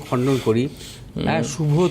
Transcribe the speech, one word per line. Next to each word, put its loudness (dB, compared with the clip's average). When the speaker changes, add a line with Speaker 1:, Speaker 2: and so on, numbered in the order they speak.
Speaker 1:
খণ্ডন 2
করি, 2
Speaker 2:
হুম। -4
Speaker 1:
হ্যাঁ, 0
শুভ 2